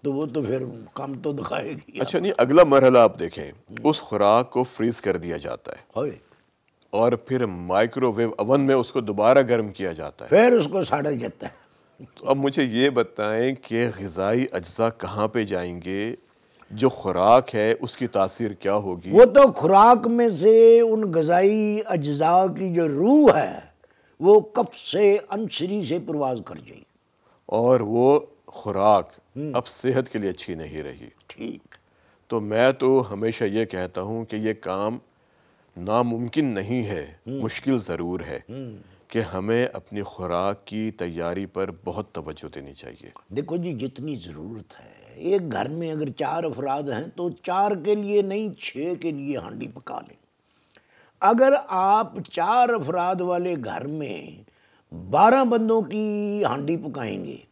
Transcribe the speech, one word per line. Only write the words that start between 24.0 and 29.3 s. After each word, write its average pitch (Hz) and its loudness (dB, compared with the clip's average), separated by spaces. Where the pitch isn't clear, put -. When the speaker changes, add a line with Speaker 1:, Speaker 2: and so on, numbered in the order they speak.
Speaker 1:
وہ 202 8
قفص - -4
انصری 202 -6
سے 156 -4
پرواز 135 -4
کر - -16
جائے - -20
گی۔ - -20
Speaker 2:
اور 120 2
وہ 120 4
خوراک 98 0